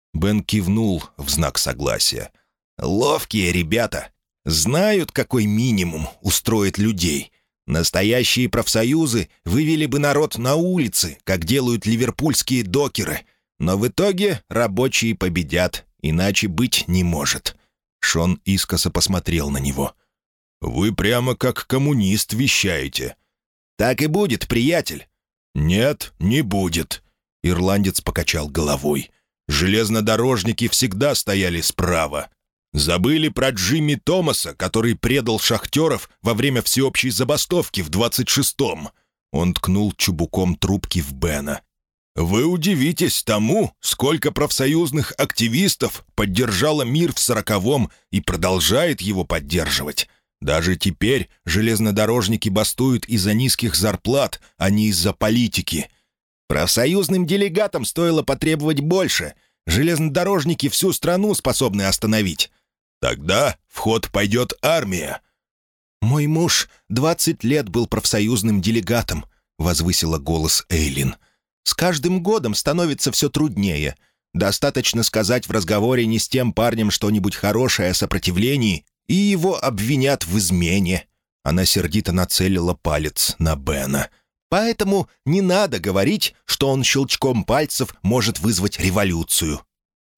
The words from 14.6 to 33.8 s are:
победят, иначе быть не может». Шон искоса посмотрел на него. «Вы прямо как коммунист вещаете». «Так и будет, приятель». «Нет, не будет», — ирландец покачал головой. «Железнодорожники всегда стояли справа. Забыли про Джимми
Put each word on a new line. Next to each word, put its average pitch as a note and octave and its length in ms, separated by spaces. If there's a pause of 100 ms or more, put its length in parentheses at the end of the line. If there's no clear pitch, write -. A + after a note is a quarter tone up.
победят, F2 720 (160)
иначе F#2 460
быть F#2+ 400
не F2+ 160
может». D#2 520 (440)
Шон E2 460
искоса F#2 460
посмотрел E2+ 580
на C#2+ 80
него. C2+ 380 (640)
«Вы F2+ 320
прямо A#2+ 420
как - 320
коммунист B2+ 640
вещаете». D#2+ 840 (600)
«Так A#2+ 240
и D3+ 60
будет, F#3+ 400
приятель». B2 600 (460)
«Нет, G2 640
не A2+ 220
будет», — F#2 640 (400)
ирландец F#2 580
покачал D#2 460
головой. D2 640 (360)
«Железнодорожники A2 1200
всегда B2+ 460
стояли F#2 480
справа. D#2 680 (440)
Забыли F2+ 560
про C3 220
Джимми C3+ 420